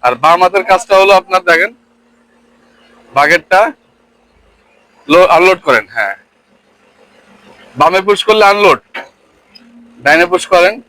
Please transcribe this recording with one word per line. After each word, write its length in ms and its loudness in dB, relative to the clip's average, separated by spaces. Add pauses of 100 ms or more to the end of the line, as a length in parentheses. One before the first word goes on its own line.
আর 140 -2
বাম 280 0
হাতের 200 -2
কাজটা 320 -2
হলো 180 4
আপনার, 300 -2
দেখেন, 300 -2 (1400)
বাকেটটা 580 0 (1400)
লো-, 180 4
আনলোড 340 0
করেন। 260 -2
হ্যাঁ, 280 -8 (1600)
বামে 240 -2
পুশ 220 -4
করলে 220 0
আনলোড, 340 0 (1200)
ডাইনে 260 0
পুশ 220 -4
করেন 400 0